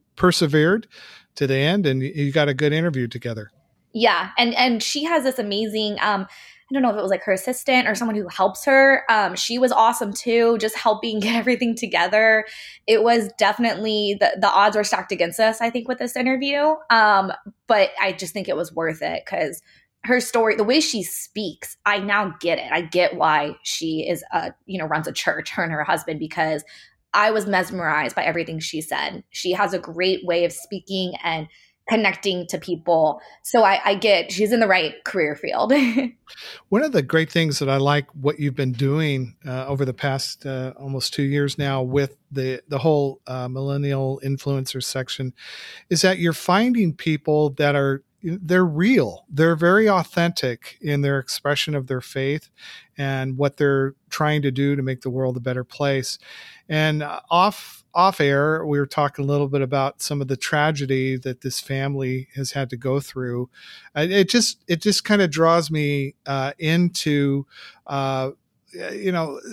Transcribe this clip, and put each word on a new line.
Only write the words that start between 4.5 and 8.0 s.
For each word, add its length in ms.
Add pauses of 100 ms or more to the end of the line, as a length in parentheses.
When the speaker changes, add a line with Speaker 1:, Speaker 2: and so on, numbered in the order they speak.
Speaker 2:
and 280
she 220
has 200
this 160
amazing, 600
um, 300
I 420
don't 100
know 80
if 60
it 60
was, 80
like, 140
her 80
assistant 560
or 80
someone 200